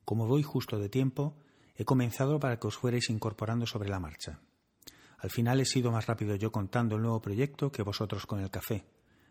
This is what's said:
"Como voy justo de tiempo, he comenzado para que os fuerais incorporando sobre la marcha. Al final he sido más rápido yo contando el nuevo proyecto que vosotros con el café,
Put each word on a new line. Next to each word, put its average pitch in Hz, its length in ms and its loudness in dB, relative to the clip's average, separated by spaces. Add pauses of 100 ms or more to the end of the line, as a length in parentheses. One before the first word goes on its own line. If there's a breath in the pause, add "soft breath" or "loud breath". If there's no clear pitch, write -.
"Como 110 200 0
voy 135 160 4
justo 123 380 -2
de 101 100 -2
tiempo, 135 480 0 (380 loud breath)
he - 100 -4
comenzado 135 540 2
para 127 180 0
que - 80 -4
os 107 120 -4
fuerais 120 340 0
incorporando 113 560 -2
sobre 101 220 -4
la 95 100 -2
marcha. 78 400 -10 (800 loud breath)
Al 98 100 -4
final 120 300 4
he 131 60 4
sido 120 260 2
más 117 160 0
rápido 104 280 0
yo 110 160 0
contando 110 440 2
el 107 80 2
nuevo 113 180 2
proyecto 139 500 -2
que 107 120 -2
vosotros 101 420 -4
con 104 140 -4
el 95 100 -4
café, - 360 -4 (460 soft breath)